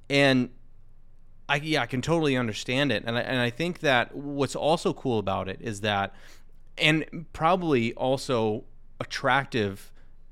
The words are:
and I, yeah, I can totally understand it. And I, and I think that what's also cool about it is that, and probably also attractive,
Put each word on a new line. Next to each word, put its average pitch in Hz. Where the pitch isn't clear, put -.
and 135
I, 143
yeah, 151
I 120
can 127
totally 151
understand 123
it. 104
And 117
I, 120
and 127
I 120
think 165
that 127
what's 143
also 160
cool 120
about 95
it 92
is 101
that, 101
and 156
probably 160
also 123
attractive, 123